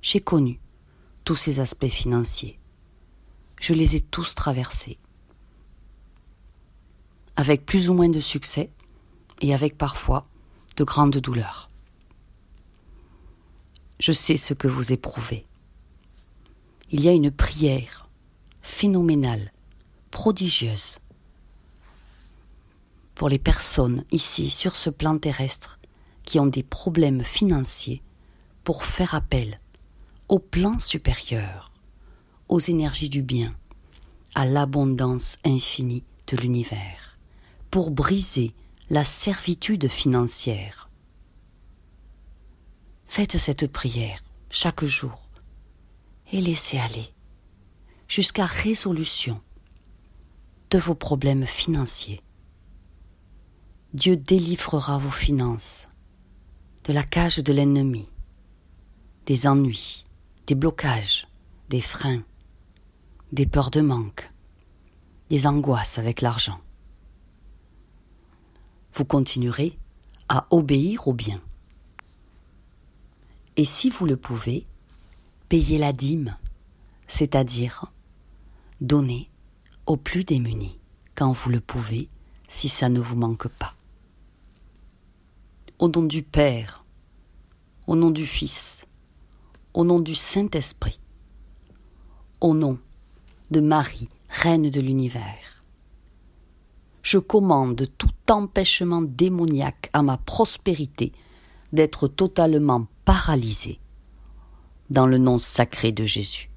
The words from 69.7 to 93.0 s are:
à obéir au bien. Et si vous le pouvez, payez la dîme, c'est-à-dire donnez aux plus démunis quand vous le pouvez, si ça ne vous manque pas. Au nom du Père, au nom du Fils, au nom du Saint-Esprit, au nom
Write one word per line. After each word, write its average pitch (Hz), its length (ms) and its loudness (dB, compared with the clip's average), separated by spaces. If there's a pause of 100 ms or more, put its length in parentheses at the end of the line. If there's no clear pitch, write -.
à - 220 0
obéir 156 580 2
au 127 60 0
bien. 107 260 -6 (2250)
Et 151 80 4
si - 240 0
vous 233 160 -2
le 143 140 2
pouvez, 120 480 -6 (800)
payez 156 300 4
la 143 160 2
dîme, 135 420 -4 (680)
c'est-à-dire 123 800 -2 (960)
donnez 135 480 0 (560)
aux 156 100 2
plus - 280 -4
démunis 113 540 -2 (360)
quand 135 180 2
vous 123 160 -4
le 120 120 0
pouvez, 117 500 -8 (380)
si - 200 -4
ça 123 220 2
ne 123 100 2
vous 120 160 -4
manque 117 320 -4
pas. - 260 -12 (2000)
Au 175 100 4
nom 165 140 2
du 156 200 -2
Père, 123 600 0 (1040)
au 165 100 2
nom 165 140 6
du 156 160 -2
Fils, - 600 -4 (880)
au 170 100 2
nom 175 160 6
du 160 140 -4
Saint-Esprit, - 840 -2 (1400)
au 170 120 4
nom 147 260 2 (720)